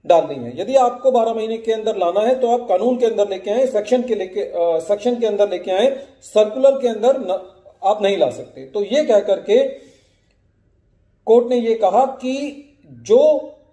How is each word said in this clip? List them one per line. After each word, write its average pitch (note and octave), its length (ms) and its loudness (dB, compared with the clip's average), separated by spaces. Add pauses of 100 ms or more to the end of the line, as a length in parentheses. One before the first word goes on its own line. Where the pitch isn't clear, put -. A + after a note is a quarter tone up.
डालनी D#3 300 4
है। B2 260 -10
यदि A3+ 140 -4
आपको B3+ 360 2
बारह A3+ 220 0
महीने A3 240 -6
के A3+ 160 -4
अंदर A3 240 -4
लाना F3+ 220 0
है B3+ 200 0
तो A#3+ 180 0
आप A#3+ 120 -6
कानून A3 280 0
के A#3+ 80 0
अंदर G3+ 240 0
लेके G3 220 -6
आए, B3 160 0
section A3 340 -2
के A#3 140 -4
लेके, F#3+ 260 -8
अ, E3+ 380 -2
section G#3 400 -4
के A3+ 80 -2
अंदर G3+ 220 0
लेके F3+ 220 -6
आए, A#3 360 0 (140)
circular C4 600 2
के B3 60 -2
अंदर A#3 320 0
न-, F#3 440 -8 (200)
आप G#3 180 0
नहीं G3 160 0
ला D3 120 2
सकते। B2+ 360 -14
तो G#3 180 -6
ये B3 200 0
कह G#3+ 160 4
करके G3+ 480 2 (1600)
कोर्ट A#3 220 4
ने B3 80 0
ये A3+ 200 0
कहा G#3+ 300 4
कि C4+ 600 -8 (180)
जो G#3+ 520 2 (360)